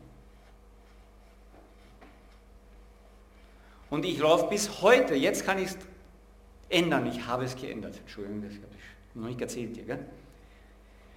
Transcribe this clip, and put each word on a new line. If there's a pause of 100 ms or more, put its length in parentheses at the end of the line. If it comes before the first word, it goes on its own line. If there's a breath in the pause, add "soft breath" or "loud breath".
(4000 soft breath)
Und
ich
laufe
bis
heute,
jetzt
kann
ich's (920)
ändern,
ich
habe
es
geändert,
Entschuldigung,
das
hab
ich
noch
nicht
erzählt
hier,
gell? (1120 soft breath)